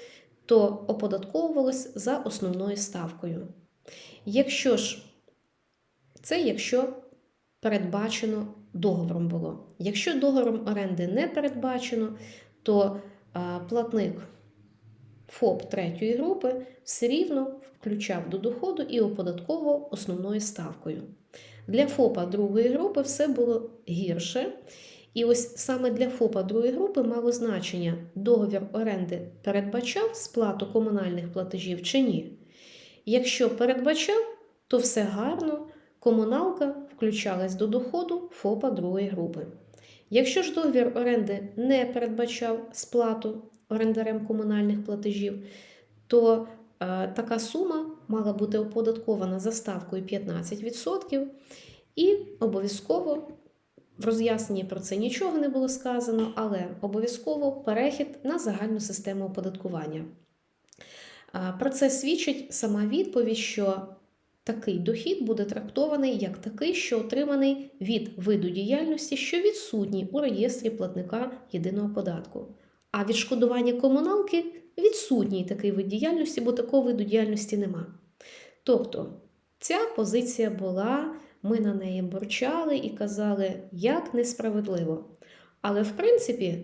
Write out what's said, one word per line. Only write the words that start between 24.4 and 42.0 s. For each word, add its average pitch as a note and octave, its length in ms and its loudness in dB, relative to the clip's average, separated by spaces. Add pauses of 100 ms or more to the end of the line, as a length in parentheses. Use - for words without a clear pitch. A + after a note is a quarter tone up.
І A#3 100 2
ось A#3+ 320 4
саме B3+ 340 0
для A#3+ 180 2
фопа G#3+ 340 2
другої A3+ 300 2
групи E4 300 2
мало A#3 300 2
значення, F3+ 640 0 (200)
договір G3+ 480 4 (100)
оренди F#3 560 -2 (160)
передбачав A#3 720 0
сплату G3+ 560 -2
комунальних F#3 600 0
платежів F3+ 500 -4
чи C4+ 180 2
ні. G#3+ 380 0 (680)
Якщо B3 500 2
передбачав, C#4+ 640 2 (440)
то B3 120 4
все A3+ 240 2
гарно, D4+ 640 -2 (320)
комуналка C#4 760 2 (220)
включалась F#3+ 580 0
до G3+ 120 0
доходу E4+ 640 -2
фопа G#3+ 380 0
другої F#3+ 380 -2
групи. E3+ 380 -6 (640)
Якщо B3+ 320 4
ж D#4 120 -2
договір B3 400 4
оренди G#3 640 0
не B3+ 280 4
передбачав A#3 880 -2